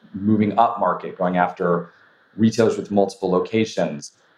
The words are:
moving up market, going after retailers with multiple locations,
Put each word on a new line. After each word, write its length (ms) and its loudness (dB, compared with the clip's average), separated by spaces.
moving 440 0
up 220 2
market, 380 -2
going 180 0
after 560 -2
retailers 400 2
with 140 -8
multiple 400 0
locations, 840 -2